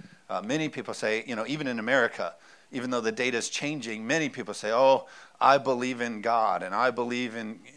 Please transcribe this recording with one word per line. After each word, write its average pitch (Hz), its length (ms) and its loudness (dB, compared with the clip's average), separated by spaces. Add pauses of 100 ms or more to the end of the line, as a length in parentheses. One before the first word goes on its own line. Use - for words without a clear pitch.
(280)
Uh, 95 120 -4
many 147 260 -2
people 117 260 -8
say, 110 320 0
you 120 120 -6
know, 110 100 -2
even 147 200 -4
in 120 120 -2
America, 113 560 2 (380)
even 127 160 -6
though 123 100 0
the 110 140 0
data 123 240 0
is 110 100 -2
changing, 117 580 -6
many 151 220 0
people 107 260 -8
say, 107 200 -4
"Oh, 135 340 6 (320)
I 135 180 8
believe 127 440 -2
in 117 180 -4
God, 107 440 0
and 92 120 -4
I 123 160 2
believe 120 420 -4
in, 113 280 -10 (160)